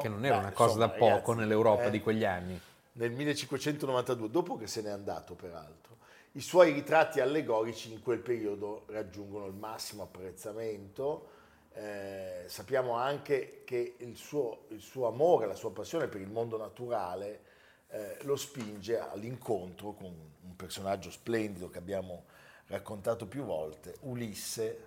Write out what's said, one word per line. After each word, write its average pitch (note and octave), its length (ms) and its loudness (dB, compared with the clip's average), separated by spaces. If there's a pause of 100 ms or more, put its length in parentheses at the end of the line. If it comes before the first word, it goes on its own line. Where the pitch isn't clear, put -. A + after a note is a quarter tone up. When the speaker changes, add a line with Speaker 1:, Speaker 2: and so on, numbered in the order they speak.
Speaker 1:
che A#2 80 0
non G#2 160 -2
era B2+ 100 6
Speaker 2:
Beh, G2 60 4
Speaker 1:
una G2 100 -2
cosa A#2 220 6
Speaker 2:
insomma, A2+ 140 6
Speaker 1:
da A2 40 -2
poco A2 200 8
Speaker 2:
ragazzi, G2+ 260 4
Speaker 1:
nell'Europa G#2+ 460 6
Speaker 2:
eh, G#2+ 80 4
Speaker 1:
di G#2+ 100 0
quegli A2 240 2
anni. F2+ 340 0 (340)
Speaker 2:
nel A#2 180 0
millecinquecentonovantadue, C3 1200 0
dopo F3 280 0
che G#2+ 100 -8
se A2+ 140 -4
n'è G#2 80 -6
andato G2 460 -6
peraltro. E2 640 -16 (360)
I C3+ 80 -10
suoi E3+ 320 8
ritratti D3+ 480 4
allegorici A#2 720 0
in A2 80 -14
quel A#2 180 0
periodo G#2 680 -4
raggiungono G2+ 580 -8
il F#2+ 80 -8
massimo G#2 500 -10
apprezzamento. G#2 1200 -6 (480)
Eh, G2 720 -8
sappiamo B2 480 0
anche C#3 680 0
che A#2+ 360 -2
il A#2 180 -12
suo, C3+ 520 -4
il G#2+ 120 -12
suo B2+ 260 -2
amore, B2+ 400 6
la F#2+ 80 -4
sua A2 160 -4
passione A2+ 360 -2
per G2+ 120 -8
il F#2+ 100 -8
mondo A2+ 280 -2
naturale, G#2 840 -4 (520)
eh, G#2 320 -8
lo C#3 120 2
spinge G#2 640 -4
all'incontro G2 960 -4
con G2 140 -12
un E2+ 500 -16
personaggio F#2+ 540 -4
splendido G#2 580 -2
che F#2 80 -12
abbiamo F#2 480 -6 (420)
raccontato G#2 600 -4
più C3+ 160 -8
volte, D#2 580 -6
Ulisse A#2 840 -6